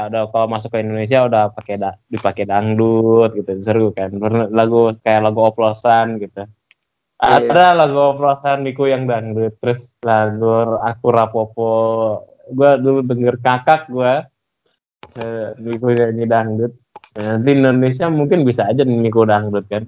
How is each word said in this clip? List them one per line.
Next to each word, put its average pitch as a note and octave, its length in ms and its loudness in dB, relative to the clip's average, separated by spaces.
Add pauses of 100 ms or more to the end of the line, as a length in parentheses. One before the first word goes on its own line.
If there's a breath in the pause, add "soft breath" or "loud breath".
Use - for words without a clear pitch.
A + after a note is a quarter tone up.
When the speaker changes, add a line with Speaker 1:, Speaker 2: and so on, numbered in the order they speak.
Speaker 1:
udah A2 200 -2
kalau A2+ 220 0
masuk A2+ 220 -6
ke A2+ 80 -4
Indonesia A2 440 0
udah A2 280 2
pakai - 240 -10
da-, G2 320 -8
dipakai G2+ 360 -4
dangdut A2+ 920 2
gitu, G2 240 -6
seru G#2+ 320 0
kan. F#2+ 200 -6
Pernah G#2+ 380 -2
lagu A2+ 480 2
kayak A2 260 2
lagu G#2+ 160 0
oplosan A2+ 760 0
gitu. G2+ 300 -12 (720)
Speaker 2:
Iya. - 240 2
Speaker 1:
Ada D#3 220 4 (100)
lagu C#3+ 240 2 (160)
oplosan C#3 480 -2
Miku C3+ 240 -2
yang C3 160 0
dangdut, A2+ 560 -4
terus B2 400 -4
lagu A2 480 0 (340)
Aku A#2 300 -4
Rapopo. A2+ 640 0 (760)
Gua C3+ 320 4
dulu C3+ 240 0
denger B2 340 -2
kakak B2+ 540 0
gua, B2+ 320 0 (880)
eh, A2+ 460 -8
Miku A#2 320 -4
nyanyi A#2 320 0
dangdut. A2+ 500 -2 (380)
Nah, G#2+ 240 -4
nanti A#2 160 0
Indonesia C3 560 2
mungkin D3+ 400 0
bisa A2+ 180 0
aja A#2+ 160 0
nih B2+ 220 2
Miku A2+ 240 2
dangdut G#2 400 -2
kan. G#2 200 -6